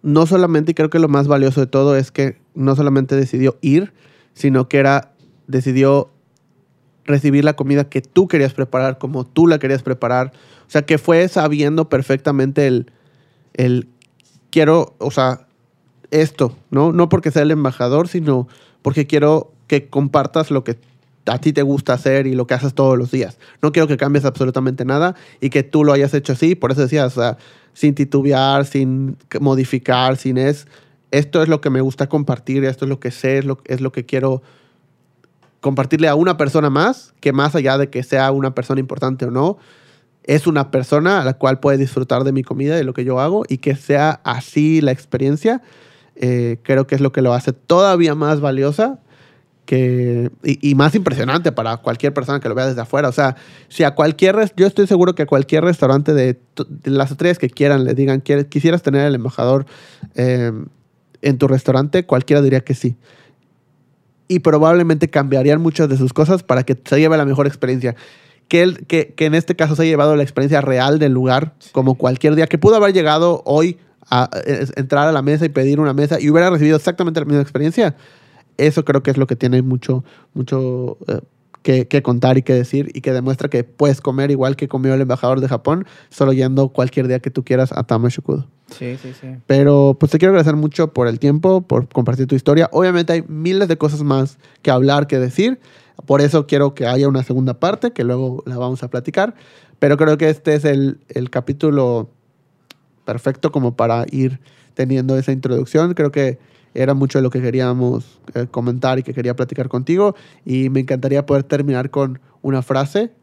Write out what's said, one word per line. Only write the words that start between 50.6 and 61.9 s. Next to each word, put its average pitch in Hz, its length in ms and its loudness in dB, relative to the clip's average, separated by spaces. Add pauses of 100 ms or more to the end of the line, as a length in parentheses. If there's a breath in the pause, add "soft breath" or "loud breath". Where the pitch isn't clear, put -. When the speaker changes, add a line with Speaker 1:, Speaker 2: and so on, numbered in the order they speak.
Speaker 1:
y 143 60 2
más 143 220 4
impresionante 151 560 -2
para 117 260 -4
cualquier 117 340 -4
persona 139 280 -4
que 117 100 -6
lo 107 60 -4
vea 127 100 -2
desde 127 160 -4
afuera. 139 260 -2
O 123 40 -2
sea, 131 240 0 (320 loud breath)
si - 160 -2
a 147 100 2
cualquier 160 420 2
res-, 214 220 0
yo 185 80 6
estoy 196 220 2
seguro 180 260 4
que 170 80 -4
a 147 60 0
cualquier 143 360 0
restaurante 147 520 2
de 127 180 2
t-, - 340 -12
de 147 220 -10
las 135 220 0
estrellas 175 260 0
que 127 140 -4
quieran, 139 320 2
le 127 100 0
digan, 135 260 0
"¿Quiere-, 143 280 0
quisieras 165 340 0
tener 139 240 0
al 143 80 0
embajador, 127 540 -2 (480 loud breath)
eh, 123 360 -2 (720)
en 139 160 0
tu 139 100 4
restaurante?", 135 600 0